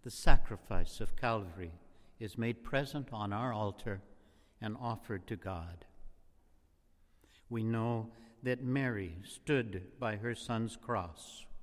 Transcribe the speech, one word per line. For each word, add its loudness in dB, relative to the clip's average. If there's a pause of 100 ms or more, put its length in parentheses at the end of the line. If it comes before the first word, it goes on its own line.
the -12
sacrifice 8
of 2
Calvary -2 (460)
is -10
made -4
present -4
on -4
our -4
altar -4 (580)
and -6
offered -8
to -8
God. -10 (1600)
We -4
know -2 (320)
that -2
Mary -2
stood -4
by -2
her -4
son's -4
cross -8 (160)